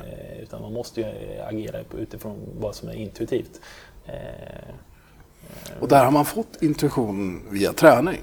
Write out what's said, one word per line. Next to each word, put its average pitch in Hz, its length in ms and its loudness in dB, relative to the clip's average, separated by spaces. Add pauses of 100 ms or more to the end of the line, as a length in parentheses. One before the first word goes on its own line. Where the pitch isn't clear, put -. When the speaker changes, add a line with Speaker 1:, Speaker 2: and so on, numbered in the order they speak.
Speaker 1:
Nej. - 400 -14
Speaker 2:
utan 110 200 -14
man 107 100 -12
måste 117 280 -8
ju, 110 60 -4
eh, 104 420 -10
agera 110 360 -8
på, - 140 -12
utifrån 107 380 -10 (240)
vad 104 140 -6
som - 140 -12
är 110 60 -10
intuitivt. 110 680 -6 (460)
Eh, - 80 -12
eh. - 600 -14 (1040)
Speaker 1:
Och - 80 0
där 135 160 10
har 127 60 6
man 147 140 6
fått - 380 -6
intuition 107 880 0
via 98 220 2
träning, 151 500 8